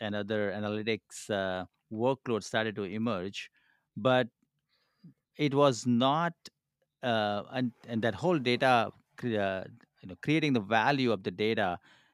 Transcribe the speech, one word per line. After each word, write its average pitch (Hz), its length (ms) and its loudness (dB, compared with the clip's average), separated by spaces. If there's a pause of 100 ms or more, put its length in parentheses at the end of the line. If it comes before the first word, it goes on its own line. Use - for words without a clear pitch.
and 104 140 -4
other 104 360 -2
analytics, 104 800 -6
uh, 95 360 -2 (260)
workloads 117 520 -2
started 110 320 -2
to 104 80 -6
emerge, 101 640 -4 (460)
but 127 320 2 (1080)
it 147 160 0
was 135 340 4
not, 139 460 2 (720)
uh, 107 400 0 (100)
and, 127 180 -2 (160)
and 113 140 -4
that 110 140 0
whole 170 220 2
data 123 520 4 (280)
cre-, 117 200 -2
uh, 95 260 -2 (380)
you 98 80 -16
know, 92 120 -14
creating 151 320 0
the 120 60 2
value 113 520 2
of 95 120 -2
the 104 80 -4
data 104 480 0 (340)